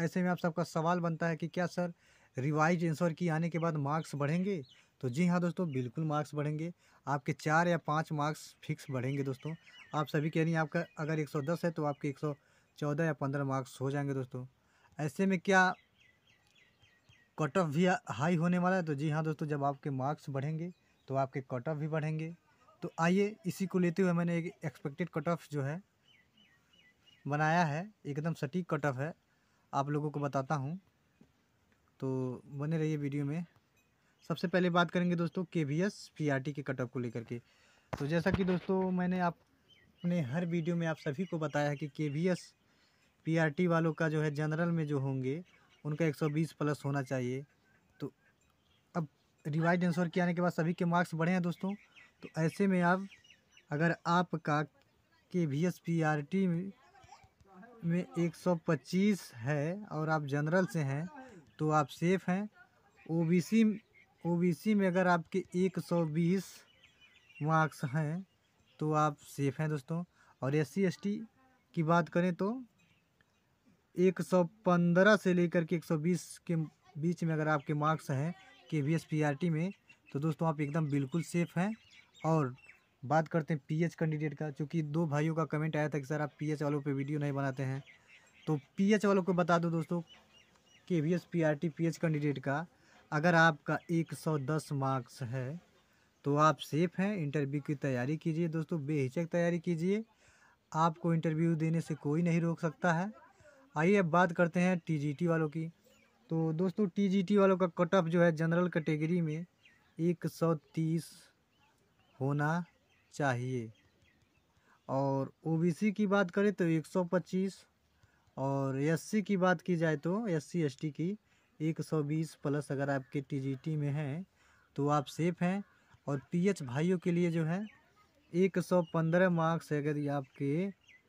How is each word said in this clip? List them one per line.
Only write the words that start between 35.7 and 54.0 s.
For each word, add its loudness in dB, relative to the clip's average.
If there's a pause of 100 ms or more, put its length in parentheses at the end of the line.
पीआरटी -2
के -10
कट -6
ऑफ -4
को -8
लेकर -6
के। -10 (520)
तो -4
जैसा 0
कि 2
दोस्तों 0
मैंने 0
आप, 0 (640)
अपने 0
हर -2
वीडियो -2
में 0
आप -2
सभी -4
को -6
बताया 0
है -2
कि -8
केवीएस -2 (720)
पीआरटी 2
वालों 2
का 0
जो 0
है 0
जनरल -2
में 0
जो -2
होंगे -4 (420)
उनका -2
एक 0
सौ -2
बीस -2
प्लस -2
होना -2
चाहिए। -4 (560)
तो -8 (800)
अब -4 (360)
रिवाइज 2
आंसर 2
के 0
आने 2
के -2
बाद 2
सभी 0
के -2
मार्क्स 2
बढ़े 0
हैं 2
दोस्तों। -4 (480)
तो -14 (100)
ऐसे 0
में 4
आप, 2 (640)
अगर 0 (140)